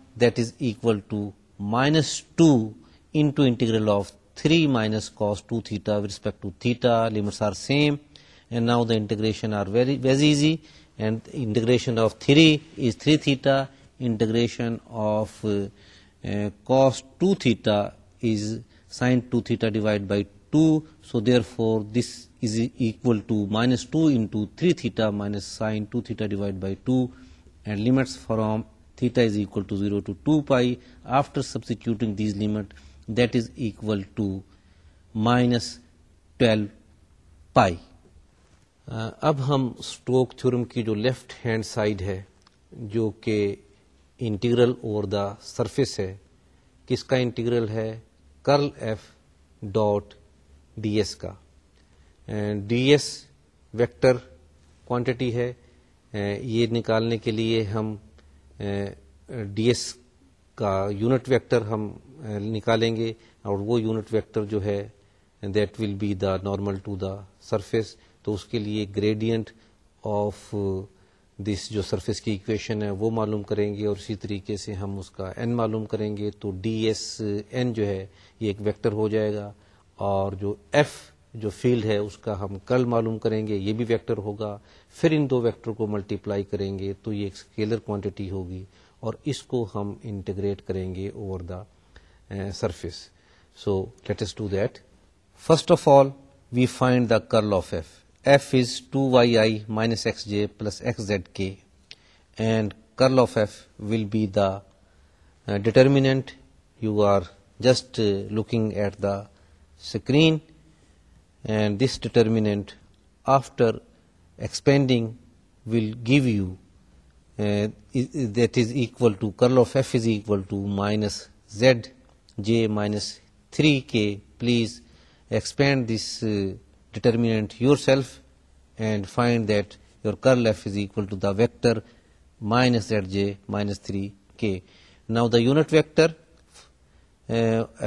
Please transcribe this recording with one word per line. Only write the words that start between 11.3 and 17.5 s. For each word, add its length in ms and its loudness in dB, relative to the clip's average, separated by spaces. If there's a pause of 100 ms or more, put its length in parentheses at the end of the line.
integration 680 0
of 160 2
three 460 6 (180)
is 160 0
three 240 2
theta, 500 0 (320)
integration 800 0 (100)
of, 400 -2 (140)
uh, 240 -2 (560)
uh, 260 -4 (140)
cos 380 4 (180)
two 140 4
theta 580 0 (300)